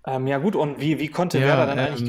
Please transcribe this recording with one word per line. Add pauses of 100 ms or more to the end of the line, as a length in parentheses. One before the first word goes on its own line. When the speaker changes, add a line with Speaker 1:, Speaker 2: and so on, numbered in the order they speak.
Speaker 1:
Ähm,
ja
gut,
und
wie,
wie
konnte
Speaker 2:
Ja,
Speaker 1:
Werder
dann
eigentlich
Speaker 2:
ähm,